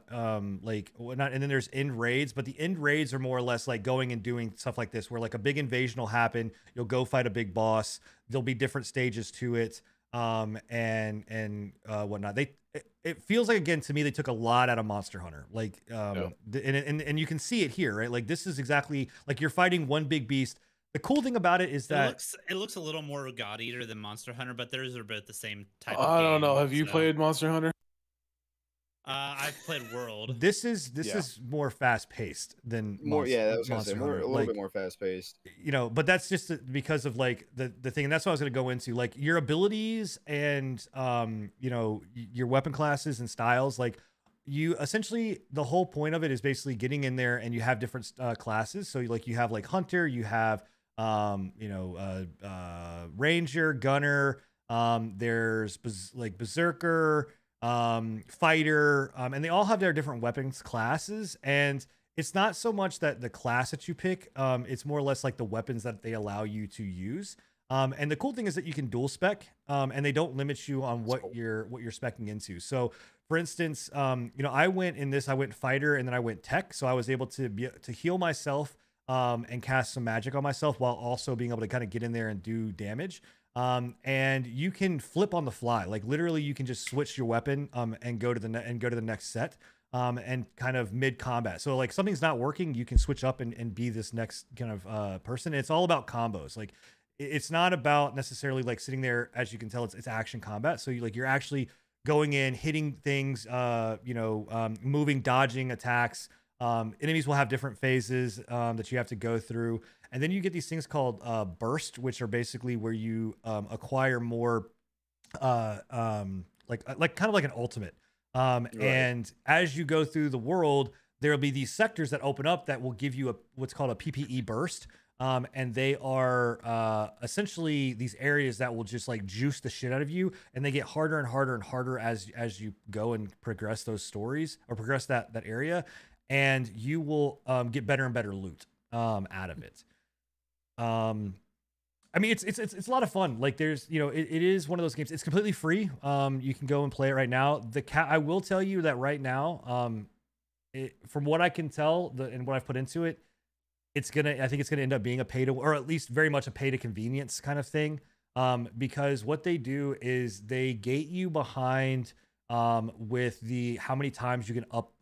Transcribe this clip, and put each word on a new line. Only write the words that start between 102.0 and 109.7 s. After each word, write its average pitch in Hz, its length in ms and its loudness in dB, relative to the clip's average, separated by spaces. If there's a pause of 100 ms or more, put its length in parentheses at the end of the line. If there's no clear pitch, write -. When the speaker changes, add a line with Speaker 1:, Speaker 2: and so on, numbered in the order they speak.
Speaker 1:
going 151 280 4
in, 135 200 2
hitting 151 380 0
things, 135 560 -2
uh, 117 560 0
you 123 100 -4
know, 110 380 0
um, 113 280 -2
moving, 139 400 2
dodging 127 520 2
attacks. 120 560 0 (320)
Um, 117 400 0
enemies 156 260 2
will 143 80 2
have 139 140 4
different 127 300 -2
phases, 127 720 2
um, 120 280 0
that 110 160 -6
you 127 60 2
have 117 100 0
to 117 80 -8
go 113 240 0
through. 117 400 -2 (320)